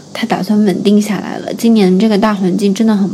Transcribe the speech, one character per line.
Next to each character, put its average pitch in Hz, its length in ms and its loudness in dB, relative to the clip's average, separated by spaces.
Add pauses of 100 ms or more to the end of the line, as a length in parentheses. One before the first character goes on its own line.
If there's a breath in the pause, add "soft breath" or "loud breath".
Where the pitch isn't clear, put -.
(140)
他 - 140 -6
打 - 140 -4
算 208 240 0
稳 - 180 0
定 208 180 4
下 208 180 -4
来 - 200 -10
了。 - 160 -8
今 233 180 2
年 185 260 4
这 220 80 2
个 214 100 0
大 214 160 0
环 190 220 -2
境 202 180 0
真 226 120 0
的 220 100 2
很 196 180 0